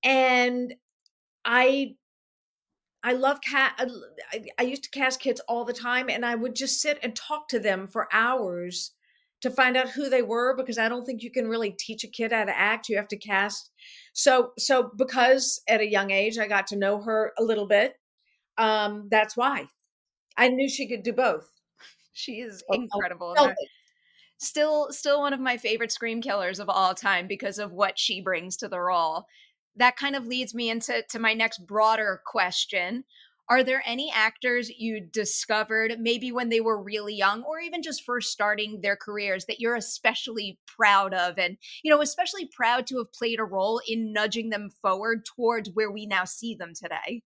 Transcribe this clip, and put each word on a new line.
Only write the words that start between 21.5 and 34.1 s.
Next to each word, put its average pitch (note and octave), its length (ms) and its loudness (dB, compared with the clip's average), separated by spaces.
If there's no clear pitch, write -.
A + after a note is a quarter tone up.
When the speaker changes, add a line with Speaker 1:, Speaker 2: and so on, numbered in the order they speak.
Speaker 2:
She A3+ 280 -10
is G#3+ 300 -12
Speaker 1:
Oh, G3 40 4
oh, B3 80 0
Speaker 2:
incredible. F3+ 520 -6
Speaker 1:
felt C#4+ 180 6
it. - 160 -8
Speaker 2:
Still, D4+ 520 0
still C#4+ 300 2
one C#4+ 120 0
of C4 80 -4
my B3+ 160 0
favorite A3+ 360 -2
Scream A#3 280 -6
killers G3 380 -2
of G3+ 100 -6
all F#3+ 260 6
time F#3+ 320 0
because G3+ 320 -6
of G#3 140 -6
what F#3+ 260 2
she G3 220 -2
brings F3+ 380 -4
to G#3+ 100 -8
the F3+ 120 -4
role. F3 440 0
That B3 200 4
kind C#4 200 -2
of B3 100 -6
leads B3 280 -4
me A#3 140 -2
into, A3+ 420 -2
to A#3 80 -6
my A3 140 2
next A3 340 -2
broader G#3+ 600 2
question. F#3+ 760 -2
Are B3+ 160 6
there C4 220 0
any C4+ 280 -4